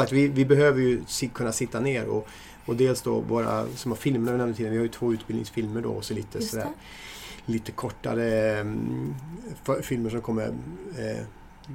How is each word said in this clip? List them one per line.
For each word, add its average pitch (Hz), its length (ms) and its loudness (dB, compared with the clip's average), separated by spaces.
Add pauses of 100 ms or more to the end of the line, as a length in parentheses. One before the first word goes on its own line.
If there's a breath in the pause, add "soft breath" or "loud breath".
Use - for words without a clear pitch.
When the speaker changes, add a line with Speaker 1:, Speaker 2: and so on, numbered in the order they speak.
Speaker 1:
sagt, 131 120 2
vi, 143 160 6
vi 135 160 4
behöver 139 360 8
ju 123 260 4
si-, - 220 -2
kunna 117 240 -2
sitta 113 280 -2
ner 123 260 0
och, 107 220 -2 (380 loud breath)
och 117 100 0
dels 127 260 6
då 113 180 2
våra, 113 460 0 (100)
som 123 140 -4
har 107 60 0
filmer, 123 360 2
vi 123 60 2
nämnde 120 160 2
tidigare, 110 180 -2
vi 113 60 2
har 117 60 2
ju 117 60 0
två 117 220 0
utbildningsfilmer 110 680 -2
då 117 80 -2
och 104 140 -4
så 110 100 -4
lite 104 240 -6
Speaker 2:
Just 220 120 -4
Speaker 1:
sådär, 110 140 -2 (840 loud breath)
Speaker 2:
det. 113 60 -2
Speaker 1:
lite 113 200 -2
kortare, 113 880 2
ehm, 117 540 -2 (520)
f-, 139 180 2
filmer 117 260 0
som 117 100 -2
kommer... 110 260 0
Eh, 123 760 -6 (500)